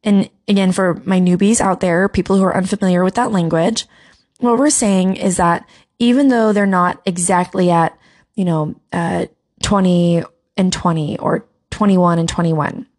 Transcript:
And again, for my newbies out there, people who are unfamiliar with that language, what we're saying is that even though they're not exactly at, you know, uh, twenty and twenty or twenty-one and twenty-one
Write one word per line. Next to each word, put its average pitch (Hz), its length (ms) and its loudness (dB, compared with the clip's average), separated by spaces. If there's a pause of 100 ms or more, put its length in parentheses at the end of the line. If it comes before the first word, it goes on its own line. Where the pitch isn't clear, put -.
And 202 280 2 (180)
again, 190 240 2
for 185 320 -2
my 185 160 0
newbies 185 400 2
out 185 200 -2
there, 185 280 0
people 190 280 0
who 190 80 2
are 185 120 0
unfamiliar 185 480 0
with 190 120 -2
that 240 160 -2
language, 170 540 -2 (520)
what 240 200 0
we're 285 100 2
saying 190 480 0
is 190 220 -2
that 170 280 0 (320)
even 247 300 4
though 226 240 2
they're 208 140 2
not 180 400 0
exactly 180 640 0
at, 165 280 0 (360)
you 190 100 -4
know, 160 300 -2 (180)
uh, 175 320 -4 (380)
twenty 175 600 2 (360)
and 185 120 0
twenty 160 480 -4
or - 280 -4 (240)
twenty-one 180 480 2
and 165 100 -2
twenty-one 160 580 -4 (120)